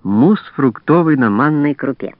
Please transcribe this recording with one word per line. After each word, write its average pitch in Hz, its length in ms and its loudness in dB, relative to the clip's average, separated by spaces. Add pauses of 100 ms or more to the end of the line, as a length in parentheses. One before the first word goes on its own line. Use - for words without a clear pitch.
Мусс 120 380 2 (160)
фруктовый 156 600 0
на 120 140 0
манной 143 460 0
крупе. - 440 -10